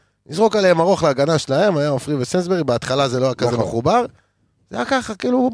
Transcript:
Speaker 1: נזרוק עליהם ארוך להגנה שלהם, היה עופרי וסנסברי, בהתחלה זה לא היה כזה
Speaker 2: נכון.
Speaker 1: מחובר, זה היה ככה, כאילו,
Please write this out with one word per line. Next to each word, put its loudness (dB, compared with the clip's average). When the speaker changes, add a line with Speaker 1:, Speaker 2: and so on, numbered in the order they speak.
Speaker 1:
נזרוק 0
עליהם 4
ארוך 2
להגנה 2
שלהם, 0
היה 0
עופרי -4
וסנסברי, -2
בהתחלה 0
זה -2
לא 2
היה -2
כזה 0
Speaker 2:
נכון. 0
Speaker 1:
מחובר, 0
זה -12
היה -4
ככה, -4
כאילו, 0